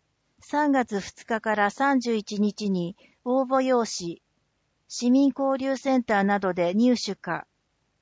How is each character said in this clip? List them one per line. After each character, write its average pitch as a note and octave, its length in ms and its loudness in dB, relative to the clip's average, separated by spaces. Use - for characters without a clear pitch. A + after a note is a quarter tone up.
三 D4 280 0
月 A#3+ 280 0
二 - 260 -12
日 A3 140 -4
か G#3+ 160 -2
ら G3+ 140 2
三 C#4 300 0
十 A#3 160 -2
一 G#3 260 -4
日 G#3 280 0
に F3+ 260 -2
応 C4 180 0
募 C4 180 0
用 B3+ 240 2
紙、 E3+ 360 -10
市 A#3+ 240 -2
民 C4+ 260 4
交 C4+ 200 0
流 C4 200 -2
セ C4 200 0
ン A#3+ 60 0
タ G#3 180 0
ー - 20 2
な G3+ 160 2
ど F#3+ 140 -2
で F3 200 0
入 A#3+ 220 4
手 G3+ 200 -6
か、 - 300 -10